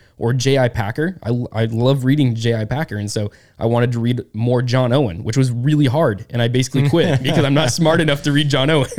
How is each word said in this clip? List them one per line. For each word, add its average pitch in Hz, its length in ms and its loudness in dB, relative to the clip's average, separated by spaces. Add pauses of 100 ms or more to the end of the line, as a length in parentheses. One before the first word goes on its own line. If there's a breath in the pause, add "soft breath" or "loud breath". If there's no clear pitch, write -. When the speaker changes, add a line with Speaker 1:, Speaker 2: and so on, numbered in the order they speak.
(180 loud breath)
Speaker 1:
or 117 140 -2
J 135 260 0
I 123 100 2
Packer. 135 540 -4
I, 123 300 -4
I 113 140 0
love 123 380 0
reading 131 300 2
J 113 200 -2
I 110 100 -2
Packer. 123 320 -6
And 104 140 -6
so 104 200 -4 (280 soft breath)
I - 80 -2
wanted 120 260 2
to 120 80 -2
read 120 220 0 (120)
more 120 280 0
John 127 300 0
Owen, 113 300 0
which 113 140 -4
was 131 160 2
really 143 340 2
hard. 127 440 0
And 120 120 -2
I 117 60 0
basically 131 400 0
quit 147 340 2
Speaker 2:
<laughs> - 0 -
Speaker 1:
because 156 220 0
I'm 139 100 2
not 151 160 2
smart 165 300 2
enough 143 240 0
to 147 80 0
read 147 160 2
John 135 220 2
Owen. 147 180 2 (100)